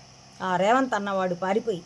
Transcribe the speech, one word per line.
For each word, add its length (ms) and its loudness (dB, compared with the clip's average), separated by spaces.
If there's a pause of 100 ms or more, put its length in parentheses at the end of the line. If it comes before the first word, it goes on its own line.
(420)
ఆ 140 -2
రేవంత్ 380 2
అన్నవాడు 420 -2
పారిపోయి 500 -2